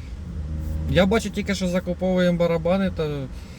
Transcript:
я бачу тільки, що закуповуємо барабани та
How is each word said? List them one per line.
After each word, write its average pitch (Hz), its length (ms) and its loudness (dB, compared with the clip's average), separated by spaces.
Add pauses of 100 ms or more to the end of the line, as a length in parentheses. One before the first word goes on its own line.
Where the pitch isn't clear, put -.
(880)
я 156 160 6
бачу 208 240 2
тільки, 196 260 -2
що 185 120 0
закуповуємо 180 720 2
барабани 170 580 2
та 160 120 0 (520)